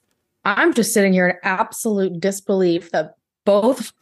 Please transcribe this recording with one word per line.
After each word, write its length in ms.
I'm 300
just 180
sitting 200
here 160
in 160
absolute 760
disbelief 720
that 260
both 580